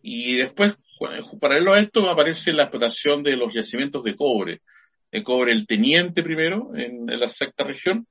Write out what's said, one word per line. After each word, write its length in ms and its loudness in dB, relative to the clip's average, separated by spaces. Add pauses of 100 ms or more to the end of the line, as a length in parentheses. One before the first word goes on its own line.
y 320 -6
después, 420 0 (220)
cu-, 400 -10
paralelo 340 4
a 80 8
esto, 300 2
aparece 420 2
la 120 4
explotación 580 0
de 140 2
los 180 -2
yacimientos 480 -4
de 140 -4
cobre. 440 -2 (520)
El 100 -4
cobre, 300 2
el 140 0
Teniente 580 2
primero, 500 -2
en, 340 -8
en 120 -4
la 80 0
sexta 340 -6
región 480 -4